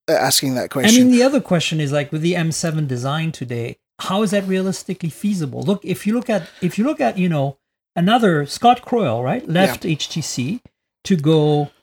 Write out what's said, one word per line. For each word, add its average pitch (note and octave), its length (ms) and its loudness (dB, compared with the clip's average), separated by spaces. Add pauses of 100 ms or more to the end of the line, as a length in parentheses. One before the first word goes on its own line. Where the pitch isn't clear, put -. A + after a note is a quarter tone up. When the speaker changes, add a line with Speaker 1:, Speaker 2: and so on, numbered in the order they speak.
Speaker 1:
at D#3+ 100 2
asking C3 360 0
that A2+ 160 -4
question? G#3+ 320 4
Speaker 2:
I - 20 6
mean, B3+ 80 4
the A#3+ 120 6
other C#4 180 2
question E3 380 -2
is, C#3+ 120 -2
like, C#3+ 200 -2
with D#3 100 -4
the E3+ 140 0
M E3 160 -2
seven D#3 340 -4
design C#3 460 -4
today, A#2+ 480 -8 (220)
how F#3+ 200 -2
is A3 80 0
that G3 180 -2
realistically F#3 640 -4
feasible? D3 540 -4
Look, F#3+ 200 -2
if - 220 -6
you G#3 80 0
look A#3+ 160 -4
at, G3 180 -2 (140)
if F3+ 160 -4
you G#3 80 0
look D4+ 160 -2
at, A3+ 160 0
you F#3 100 0
know, C#3 300 -2 (380)
another F3+ 500 2
Scott B3 380 2
Croyle, C3 400 0
right, F3 260 -2
left F3 360 2
Speaker 1:
Yeah. F3 80 0
Speaker 2:
H - 160 -6
T E3 120 -6
C C#3 400 -4 (420)
to F#3+ 120 2
go D3+ 560 2 (120)